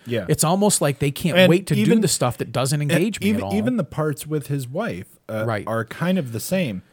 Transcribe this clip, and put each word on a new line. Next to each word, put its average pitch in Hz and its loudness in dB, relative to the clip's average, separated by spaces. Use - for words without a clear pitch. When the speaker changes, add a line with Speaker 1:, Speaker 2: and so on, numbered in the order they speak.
Speaker 1:
Yeah. 113 -2
Speaker 2:
It's 147 2
almost 190 2
like 143 0
they 143 0
can't 160 -2
Speaker 1:
And 185 8
Speaker 2:
wait 175 4
to 160 0
Speaker 1:
even 214 4
Speaker 2:
do 220 2
the 180 4
stuff - 0
that 131 -6
doesn't 131 0
Speaker 1:
and 147 -2
Speaker 2:
engage 196 0
me 196 0
Speaker 1:
even, 208 2
Speaker 2:
at - -4
all. 196 -4
Speaker 1:
even 220 0
the 185 0
parts 156 -4
with 151 -4
his 139 -4
wife, 131 -6
uh, 110 -4
Speaker 2:
Right. 104 -2
Speaker 1:
are 113 -2
kind 175 -2
of 131 -4
the 113 -4
same. 147 -4